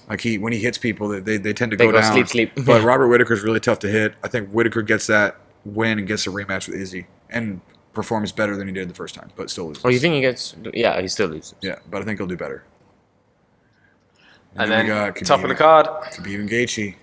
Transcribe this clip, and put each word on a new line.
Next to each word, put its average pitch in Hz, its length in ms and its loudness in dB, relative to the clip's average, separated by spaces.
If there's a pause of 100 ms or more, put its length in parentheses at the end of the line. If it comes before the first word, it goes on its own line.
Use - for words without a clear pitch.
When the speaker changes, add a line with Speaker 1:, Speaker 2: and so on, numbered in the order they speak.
Speaker 1:
Like, 104 140 -6
he, 113 160 -2
when 110 160 -4
he 110 60 -2
hits 113 180 -2
people, 104 320 -4
they, 101 100 -6
they, 107 180 -2
they 104 140 -4
tend 113 200 -2
to 104 60 -4
Speaker 2:
They 120 100 8
Speaker 1:
go 110 40 6
Speaker 2:
go 110 80 6
Speaker 1:
down. 110 140 4
Speaker 2:
sleep, 123 160 4
sleep. 113 260 0
<laughs> 131 100 -4
Speaker 1:
But 117 180 8
Robert 127 260 4
Whitaker's 117 340 4
really 110 160 0
tough 110 200 0
to 101 100 -4
hit. 107 240 0 (100)
I 104 60 -6
think 104 220 -6
Whitaker 113 300 0
gets 107 260 -2
that 104 280 4 (300)
win 107 340 -2
and 95 80 -6
gets 104 180 -4
a 95 40 -4
rematch 98 400 -6
with 90 100 -8
Izzy 92 280 -10 (220)
and 110 300 -6 (320)
performs 107 400 -4
better 104 240 -2
than 98 120 -8
he 92 60 -8
did 92 160 -8
the 85 40 -14
first 85 200 -14
time, - 220 -20
but - 140 -10
still 87 180 -8
loses. 73 160 -14
Speaker 2:
Oh, 127 60 2
you 123 100 4
think 165 160 2
he 135 60 0
gets? 127 340 -2 (180)
Yeah, 92 280 0
he 92 80 -4
still 98 180 0
loses. 78 340 -10
Speaker 1:
Yeah, 95 180 -8 (120)
but 95 100 -6
I 92 40 -8
think 104 140 -6
he'll 98 80 -6
do 90 100 -6
better. 71 260 -10 (1900)
Speaker 3:
And 110 160 0
Speaker 1:
then 113 160 2
Speaker 3:
then 104 200 0
Speaker 1:
we 98 40 -4
got 92 140 -10
Speaker 3:
top 139 140 6
of 135 60 -6
Speaker 1:
Khabib, 131 40 0
Speaker 3:
the 127 60 -2
card. 156 300 8 (280)
Speaker 1:
Khabib 98 260 -10
and 104 100 -6
Gaethje. 113 540 -4